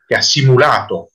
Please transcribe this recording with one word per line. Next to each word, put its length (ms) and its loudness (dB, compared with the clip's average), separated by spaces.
che 100 -4
ha 60 -2
simulato 920 0